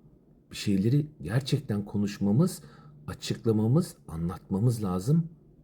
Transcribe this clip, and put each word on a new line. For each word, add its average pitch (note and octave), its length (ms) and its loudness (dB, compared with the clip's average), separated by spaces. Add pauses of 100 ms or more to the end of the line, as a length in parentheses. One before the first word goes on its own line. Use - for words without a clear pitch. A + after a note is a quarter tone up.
(520)
Bir - 40 -14
şeyleri A2+ 520 2 (140)
gerçekten G#2 640 -2
konuşmamız, G2+ 760 0 (460)
açıklamamız, - 880 0 (120)
anlatmamız F#2+ 760 -2
lazım. G#2 460 0 (340)